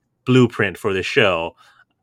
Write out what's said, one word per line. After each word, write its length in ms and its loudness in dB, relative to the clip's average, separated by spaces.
blueprint 540 2
for 140 -4
the 100 -2
show, 520 -2